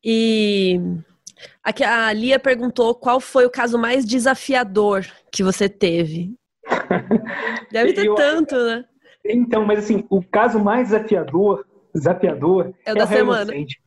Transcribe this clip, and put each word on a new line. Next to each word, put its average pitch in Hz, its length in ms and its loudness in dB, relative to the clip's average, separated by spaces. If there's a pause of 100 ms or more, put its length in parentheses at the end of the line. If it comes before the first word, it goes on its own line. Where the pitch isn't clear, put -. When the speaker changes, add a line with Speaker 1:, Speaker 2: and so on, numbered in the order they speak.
Speaker 1:
E 214 760 0 (800)
aqui 220 220 -2
a 226 260 0
Lia 240 280 0
perguntou 247 560 0
qual 247 260 0
foi 254 240 2
o 247 40 0
caso 240 280 -2
mais 240 280 0
desafiador 214 1000 0 (260)
que 196 120 -2
você 190 260 0
teve. 170 640 -2 (320)
Speaker 2:
<laughs> - 1040 -4
Speaker 1:
Deve 226 220 2
ter 403 140 2
Speaker 2:
Eu 415 80 2
Speaker 1:
tanto, 294 400 2
né? 240 280 -2 (420)
Speaker 2:
Então, 226 400 0
mas 208 140 2
assim, 208 300 -2
o 196 140 2
caso 214 360 2
mais 208 300 0
desafiador, 190 760 0 (280)
desafiador 170 800 0 (120)
Speaker 1:
É 220 80 -4
o - 20 -2
Speaker 2:
é 208 40 2
Speaker 1:
da 220 40 4
Speaker 2:
o 220 40 2
réu 208 120 2
Speaker 1:
semana. 214 340 0
Speaker 2:
inocente. 143 340 -10